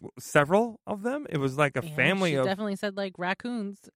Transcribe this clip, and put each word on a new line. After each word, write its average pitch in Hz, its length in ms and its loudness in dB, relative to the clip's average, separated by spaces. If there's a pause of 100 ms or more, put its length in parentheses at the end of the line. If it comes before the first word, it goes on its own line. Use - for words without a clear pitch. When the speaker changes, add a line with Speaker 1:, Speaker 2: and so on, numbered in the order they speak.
(180)
Speaker 1:
several 190 680 2
of 196 160 -6
them? 269 260 -4
It 165 100 -4
was, 135 200 0
like, 143 180 2
a 131 80 -2
Speaker 2:
Yeah, 151 120 -8
Speaker 1:
family 180 360 4
Speaker 2:
she 143 40 2
Speaker 1:
of 131 80 4
Speaker 2:
definitely 196 320 -2
said, 196 200 -6
like, 196 220 -6
raccoons, 196 760 -6